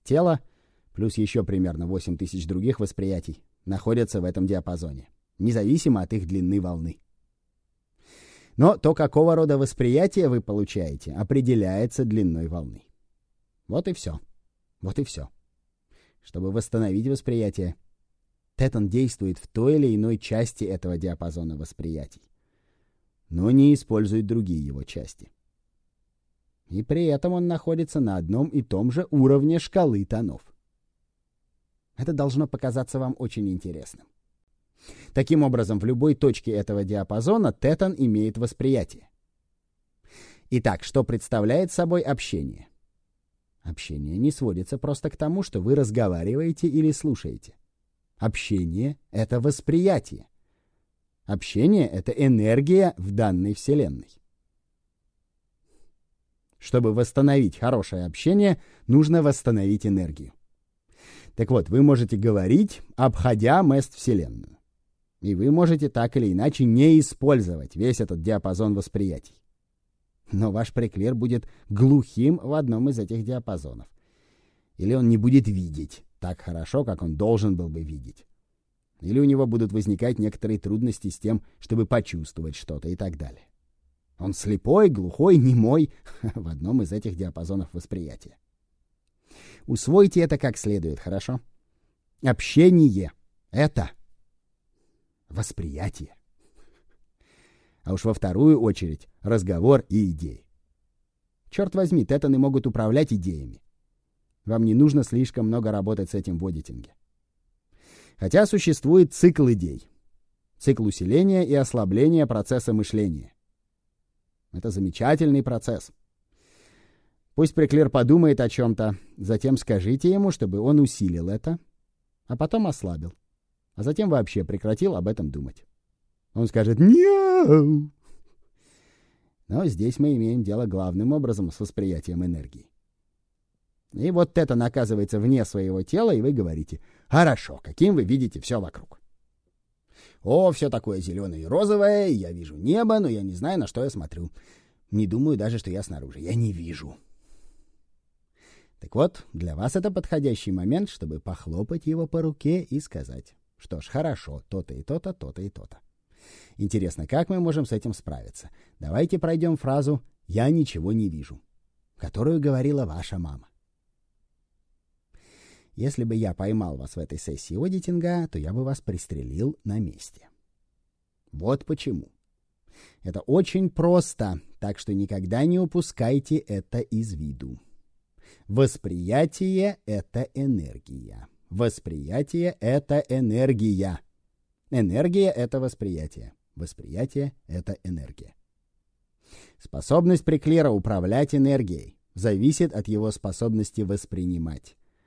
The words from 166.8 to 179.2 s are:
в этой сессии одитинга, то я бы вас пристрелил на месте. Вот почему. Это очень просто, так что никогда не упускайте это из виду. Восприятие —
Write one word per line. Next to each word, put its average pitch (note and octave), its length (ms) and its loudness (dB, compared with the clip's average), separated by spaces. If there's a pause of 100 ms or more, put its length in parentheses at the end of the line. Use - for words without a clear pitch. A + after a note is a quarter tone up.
в E2+ 40 -10
этой D2+ 200 -10
сессии - 360 -10
одитинга, F3 720 -4
то - 120 -10
я F2+ 120 -6
бы B2 120 -4
вас C3+ 180 -6
пристрелил E2+ 800 -8
на G#2+ 160 -4
месте. - 480 -10 (1040)
Вот G#2+ 340 -4
почему. C3 460 -6 (920)
Это - 180 -8
очень F#3 480 0
просто, D#3+ 720 0 (180)
так G#2 200 -8
что G#2 140 -6
никогда G2 520 -2
не F3+ 140 2
упускайте D3 800 -2
это G#2 420 -6
из A2 340 -4
виду. C2 460 -10 (880)
Восприятие — C#3 1400 0